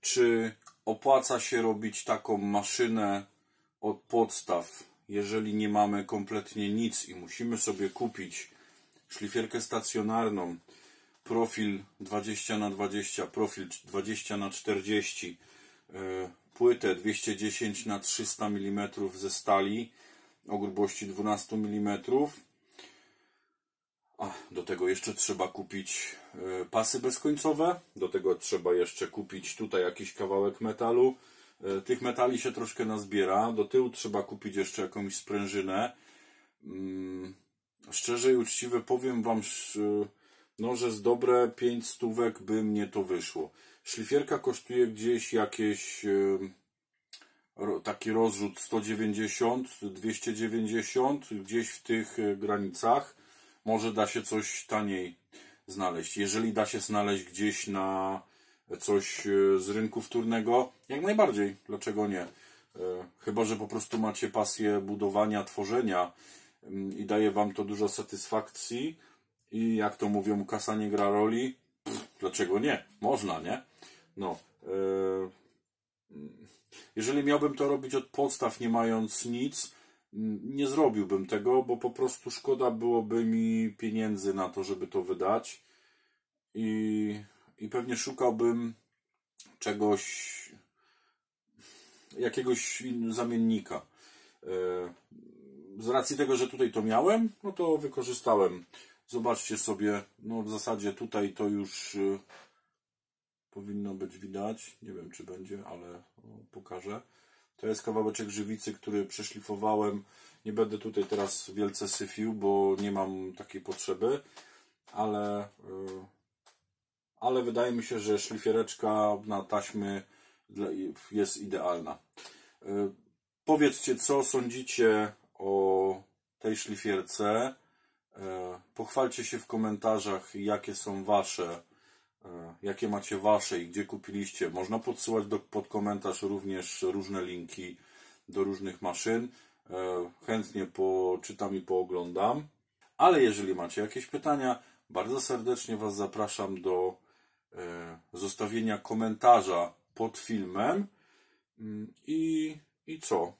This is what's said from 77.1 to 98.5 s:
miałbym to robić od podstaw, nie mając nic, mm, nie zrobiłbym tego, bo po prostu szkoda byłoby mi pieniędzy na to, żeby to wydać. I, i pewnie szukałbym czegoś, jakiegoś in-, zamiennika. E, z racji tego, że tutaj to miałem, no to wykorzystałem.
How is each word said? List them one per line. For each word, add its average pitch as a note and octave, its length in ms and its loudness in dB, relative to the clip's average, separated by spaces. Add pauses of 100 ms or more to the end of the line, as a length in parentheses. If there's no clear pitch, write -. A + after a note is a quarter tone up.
miałbym D3 300 4
to C#3+ 140 2
robić C3+ 260 0
od C3 120 0
podstaw, C3 540 0
nie A#2+ 80 0
mając A2+ 560 2
nic, B2 500 -2 (400)
mm, G#2+ 260 -4 (160)
nie C#3 100 2
zrobiłbym G#2+ 600 4
tego, A#2+ 360 4
bo B2 140 0
po A#2+ 140 -2
prostu - 400 -2
szkoda B2+ 400 0
byłoby A2+ 540 2
mi A2+ 540 2
pieniędzy G#2+ 560 0
na F#2 140 -2
to, F#2+ 160 -4
żeby F#2 220 -4
to F#2+ 160 -2
wydać. F#2 600 0 (920)
I, G#2+ 640 0 (380)
i G#2+ 100 -8
pewnie B2 280 -2
szukałbym A#2 800 0 (840)
czegoś, G#2 720 0 (1900)
jakiegoś - 640 0
in-, B2 320 -2
zamiennika. A2+ 760 0 (560)
E, - 60 -12 (1300)
z A2 100 -6
racji C3 280 2
tego, C3 200 4
że B2 120 2
tutaj B2 240 2
to A2 100 0
miałem, F3+ 500 4 (100)
no G3+ 100 -6
to D#3+ 260 2
wykorzystałem. A#2+ 840 2 (440)